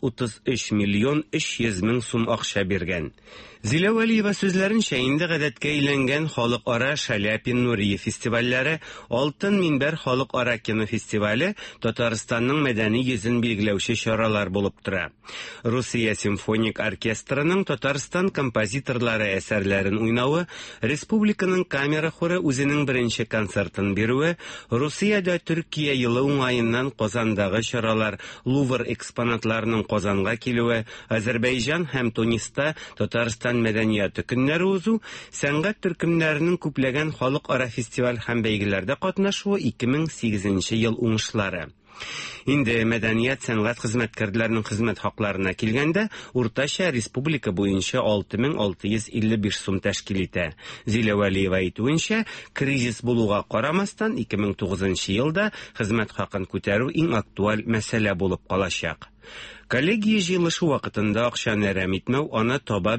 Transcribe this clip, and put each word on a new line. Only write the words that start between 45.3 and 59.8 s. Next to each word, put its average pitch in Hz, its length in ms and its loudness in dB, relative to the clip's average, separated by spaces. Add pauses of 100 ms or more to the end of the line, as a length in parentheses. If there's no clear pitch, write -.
килгәндә, 151 540 0 (240)
уртача 135 580 0
республика 127 580 -2
буенча 98 540 0
алты 104 320 0
мең 123 240 0
алты 101 320 -2
йөз 110 160 -2
илле 110 320 0
биш 101 160 0
сум 98 240 -2
тәшкил 98 460 -2
итә. 85 260 -4 (320)
Зилә 107 320 2
Вәлиева 95 480 2
әйтүенчә, 156 640 0 (260)
кризис 131 480 0
булуга 110 480 2
карамастан, 196 720 0
ике - 160 -4
мең 101 180 0
тугызынчы 95 600 -2
елда 160 340 0 (280)
хезмәт 110 340 0
хакын 95 320 -4
күтәрү 101 480 0
иң 160 240 2
актуаль 104 480 0
мәсьәлә 110 500 0
булып 92 320 -2
калачак. 90 600 -2 (580)
Коллегия 208 560 2